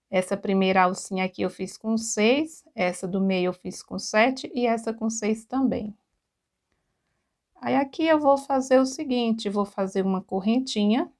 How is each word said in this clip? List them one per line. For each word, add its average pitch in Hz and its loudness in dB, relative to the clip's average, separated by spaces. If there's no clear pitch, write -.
Essa 190 -2
primeira 190 2
alcinha 185 -2
aqui 185 -6
eu 185 0
fiz - -10
com 226 -2
seis, 233 0
essa 180 -4
do 190 -2
meio 185 2
eu 180 -2
fiz - -10
com - -10
sete 262 0
e 240 0
essa 226 0
com 226 -4
seis 220 -2
também. 214 -2
Aí, 240 -2
aqui 277 0
eu 311 4
vou 277 4
fazer 262 2
o 262 4
seguinte, 247 -2
vou 202 0
fazer 190 -2
uma 190 0
correntinha, 220 0